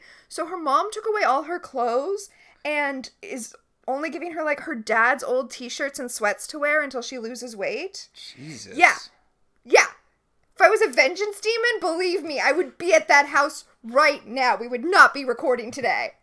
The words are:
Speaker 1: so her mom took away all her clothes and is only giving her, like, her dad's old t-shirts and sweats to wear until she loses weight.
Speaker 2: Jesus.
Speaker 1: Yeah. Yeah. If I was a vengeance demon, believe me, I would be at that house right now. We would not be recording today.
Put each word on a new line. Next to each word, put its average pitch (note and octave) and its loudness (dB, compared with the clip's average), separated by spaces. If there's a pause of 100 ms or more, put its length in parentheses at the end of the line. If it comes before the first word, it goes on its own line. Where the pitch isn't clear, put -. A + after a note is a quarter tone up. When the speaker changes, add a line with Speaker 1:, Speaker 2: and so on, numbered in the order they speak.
(280)
Speaker 1:
so - -6
her F4+ -8
mom D#4+ 2
took A4 -6
away G#4 0
all C4+ 4
her F4 -4
clothes C4+ -2 (360)
and C#4+ -2 (100)
is - -10 (320)
only C#4+ -2
giving E4+ -8
her, D#4 -4
like, D4 -2
her D#4+ -6
dad's A3+ 2
old B3+ -2
t-shirts C4+ -8
and B3 -8
sweats G#3 -2
to D#4 -10
wear D4 2
until C4 -6
she B3+ -8
loses A#3 -10
weight. G#3+ -6
Speaker 2:
Jesus. C3+ -16
Speaker 1:
Yeah. D#4+ 2 (680)
Yeah. E4 2 (680)
If - -2
I F#4 8
was G4 2
a G#4 2
vengeance F4+ 0
demon, A4+ -2
believe F4 -2
me, D4 -6
I A#3+ 2
would C#4+ -2
be E4+ -2
at D#4+ 6
that C#4+ 6
house D4 0 (200)
right C#4 2
now. B3 2
We A3+ -6
would A#3+ -6
not D#4+ 8
be C#4 -6
recording A#3+ -2
today. E3+ -2 (120)